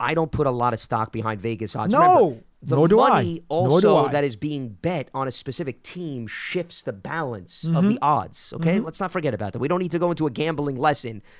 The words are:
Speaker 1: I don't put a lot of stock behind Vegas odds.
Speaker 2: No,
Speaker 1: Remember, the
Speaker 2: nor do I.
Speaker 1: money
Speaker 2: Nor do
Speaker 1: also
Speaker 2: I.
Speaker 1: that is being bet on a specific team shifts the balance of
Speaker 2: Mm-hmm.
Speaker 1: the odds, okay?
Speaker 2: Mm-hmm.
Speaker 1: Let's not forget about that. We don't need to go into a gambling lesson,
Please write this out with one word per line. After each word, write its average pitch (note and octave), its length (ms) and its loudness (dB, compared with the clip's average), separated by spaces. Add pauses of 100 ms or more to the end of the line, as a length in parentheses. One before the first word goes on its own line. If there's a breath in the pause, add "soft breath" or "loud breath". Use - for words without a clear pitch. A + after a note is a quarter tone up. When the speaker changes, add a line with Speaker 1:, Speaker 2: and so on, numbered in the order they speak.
Speaker 1:
I C3+ 140 0
don't E3 180 0
put D3 140 0
a C3 40 2
lot A#2+ 220 0
of A2 80 -6
stock A2 320 -2
behind A2 260 -4
Vegas A2 380 -6
odds. B2+ 160 0
Speaker 2:
No, C#4 60 4 (260)
Speaker 1:
Remember, A#2+ 180 -4 (180)
the D3+ 140 -2
Speaker 2:
nor D3+ 140 6
do G#3+ 100 6
I. B3+ 100 6
Speaker 1:
money E3+ 400 0
Speaker 2:
Nor D#3+ 300 4
do F#3+ 100 6
Speaker 1:
also D3+ 180 6
Speaker 2:
I. - 40 0
Speaker 1:
that C#3+ 140 2
is B2 100 -4
being C#3+ 320 -6 (140)
bet D#3+ 320 -4
on C3+ 160 -2
a - 20 -4
specific C3+ 500 -8
team C#3+ 460 -10
shifts - 560 -8
the C3 80 -4
balance A#2+ 720 -8
of D#3+ 60 -2
Speaker 2:
Mm-hmm. E3 180 4
Speaker 1:
the A3+ 140 2
odds, C#3 560 -2
okay? E3 180 2
Speaker 2:
Mm-hmm. G#3+ 100 0
Speaker 1:
Let's D#3+ 140 -10
not F#3 140 -6
forget D3+ 200 -2
about G2+ 200 -6
that. A#2+ 60 -8
We C3+ 100 -2
don't F3+ 100 2
need F3+ 120 -4
to E3+ 80 -2
go F3 100 2
into D#3 180 0
a - 20 0
gambling D3 460 -2
lesson, B2 460 -2 (180 soft breath)